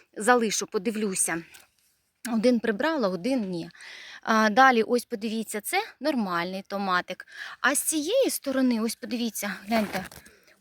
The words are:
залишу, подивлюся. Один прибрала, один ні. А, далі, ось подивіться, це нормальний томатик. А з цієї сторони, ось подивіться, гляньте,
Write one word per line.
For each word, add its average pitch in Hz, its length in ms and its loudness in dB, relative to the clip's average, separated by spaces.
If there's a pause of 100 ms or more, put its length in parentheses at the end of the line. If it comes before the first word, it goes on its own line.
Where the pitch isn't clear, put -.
(180)
залишу, 220 500 2
подивлюся. 196 760 -2 (920)
Один 233 260 4
прибрала, 233 480 0
один 190 420 -2
ні. 170 200 -6 (520)
А, 220 280 2
далі, 240 340 6
ось 240 220 0
подивіться, 214 560 -6
це 392 220 -2 (160)
нормальний 190 680 -2
томатик. 185 600 -2 (340)
А 254 140 4
з - 40 -2
цієї 330 500 2
сторони, 254 520 0
ось 226 140 -2
подивіться, 214 600 -6 (120)
гляньте, 202 380 -2 (560)